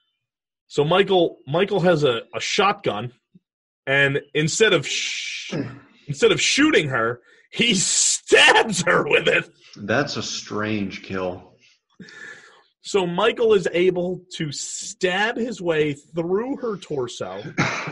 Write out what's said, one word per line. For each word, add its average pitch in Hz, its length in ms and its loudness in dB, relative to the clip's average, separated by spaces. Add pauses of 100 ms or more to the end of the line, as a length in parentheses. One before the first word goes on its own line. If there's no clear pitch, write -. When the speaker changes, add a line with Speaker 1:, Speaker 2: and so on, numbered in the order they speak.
(680)
Speaker 1:
So - 180 0
Michael, 180 640 2
Michael 190 340 -2
has 165 240 2
a, 117 180 2 (120)
a 95 60 -6
shotgun, 127 720 -2 (720)
and 139 340 2 (140)
instead 165 380 4
of 151 140 2
sh-, - 680 -6 (540)
instead 208 240 4
of 151 80 0
shooting 262 480 4
her, 120 320 -2 (320)
he 233 220 2
<laughs> - 20 0
stabs - 1040 2
her 175 260 2
with 160 200 2
it. 170 200 0 (280)
Speaker 2:
That's 113 400 -2
a 113 60 -6
strange 104 840 -6
kill. 92 500 -8 (1300)
Speaker 1:
So 190 240 -2
Michael 220 480 2
is 185 180 2
able 180 500 0 (120)
to 156 160 -6
stab 190 840 -4
his 226 260 -6
way 156 320 2
through 185 640 -4
her 226 200 -6
torso 120 640 -8 (500)